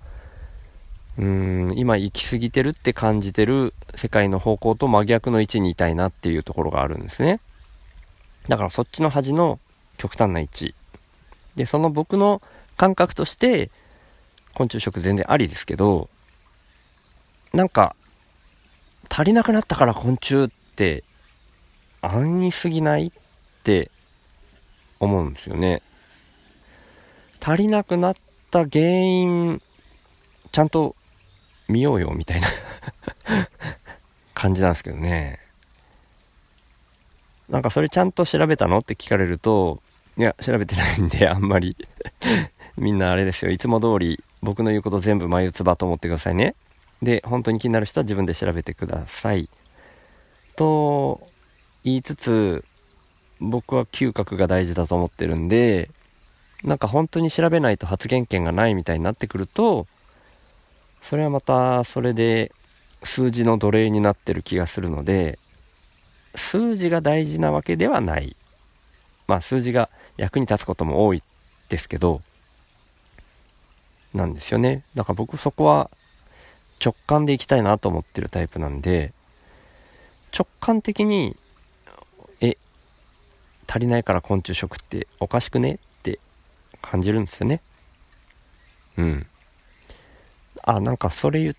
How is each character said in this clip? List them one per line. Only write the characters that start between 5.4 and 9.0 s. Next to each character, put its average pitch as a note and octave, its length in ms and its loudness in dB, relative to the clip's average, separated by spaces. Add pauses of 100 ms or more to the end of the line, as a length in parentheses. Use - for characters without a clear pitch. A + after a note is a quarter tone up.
位 G#2+ 40 2
置 G#2+ 160 -2
に F#2 80 2
い E2+ 60 -4
た F2 120 0
い E2 80 0
な F#2 140 0
っ - 20 -10
て - 180 -6
い E2 80 0
う D2+ 60 -4
と E2 100 -10
こ D#2+ 100 -2
ろ - 80 -2
が C2 100 0
あ C#2+ 60 -2
る D2+ 100 -6
ん - 40 -10
で - 80 -12
す - 140 -4
ね。 F3+ 160 2 (1080)
だ A#2+ 100 2
か G#2 60 0
ら F#2 60 -2
そ B2 140 -2
っ - 80 -4
ち - 100 -4